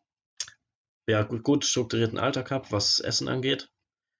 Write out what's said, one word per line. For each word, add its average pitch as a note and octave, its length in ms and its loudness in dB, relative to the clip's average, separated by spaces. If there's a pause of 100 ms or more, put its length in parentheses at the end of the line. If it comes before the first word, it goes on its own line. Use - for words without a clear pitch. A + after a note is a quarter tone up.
(1040)
ja, G#2+ 180 2
gut, A#2 200 -4
gut C#3+ 220 4
strukturierten A2+ 520 0
Alltag C3 320 -2
hab, - 220 -4
was - 300 2
Essen C3+ 260 -2
angeht C3 420 -2 (500)